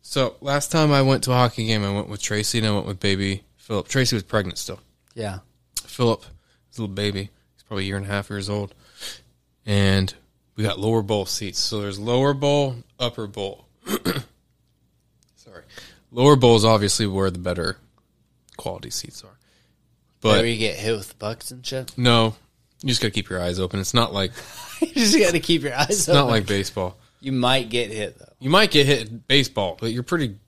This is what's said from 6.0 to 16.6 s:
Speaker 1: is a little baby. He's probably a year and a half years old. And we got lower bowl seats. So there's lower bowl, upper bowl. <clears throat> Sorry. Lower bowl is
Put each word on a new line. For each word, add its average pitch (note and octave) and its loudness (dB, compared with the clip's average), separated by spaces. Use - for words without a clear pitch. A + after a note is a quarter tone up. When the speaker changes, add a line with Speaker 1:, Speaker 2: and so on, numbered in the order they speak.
Speaker 1:
is - -16
a A#2 -8
little G2 -8
baby. G2+ -4
He's - -20
probably G2 -6
a G2 -6
year G2 -6
and G2 -6
a G2 -10
half G2+ -4
years G2+ -8
old. G2+ -6
And G2 2
we G#2+ -4
got F#2+ -2
lower A2 0
bowl G2+ 0
seats. - -8
So G#2+ -4
there's G2+ -8
lower B2+ 0
bowl, C#3+ 0
upper A#2 -6
bowl. G2 -8
<clears throat> - -12
Sorry. F#2 -20
Lower C3+ 6
bowl A#2+ 8
is G#2+ 4